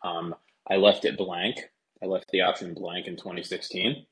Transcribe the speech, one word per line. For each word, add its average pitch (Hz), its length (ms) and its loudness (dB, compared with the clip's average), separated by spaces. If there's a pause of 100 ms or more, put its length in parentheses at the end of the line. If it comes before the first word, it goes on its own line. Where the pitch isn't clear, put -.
Um, 85 320 -6 (340)
I 98 60 4
left 98 300 8
it - 120 -2
blank. 92 420 -2 (440)
I 95 40 -4
left 95 240 -2
the 95 100 4
option 87 320 0
blank 87 340 -8
in 90 80 -8
twenty 87 260 -10
sixteen. 101 720 -4